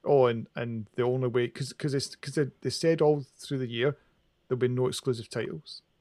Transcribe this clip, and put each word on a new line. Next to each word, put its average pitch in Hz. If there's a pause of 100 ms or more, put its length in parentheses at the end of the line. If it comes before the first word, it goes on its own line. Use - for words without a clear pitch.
oh, 135
and, 117
and 117 (100)
the 123
only 127
way, 120
'cause, -
'cause 139
it's, -
'cause -
they, 143 (140)
they 127
said 165
all 151 (140)
through 139
the 127
year 123 (520)
there'll 131
be 127
no 127
exclusive 117
titles. - (180)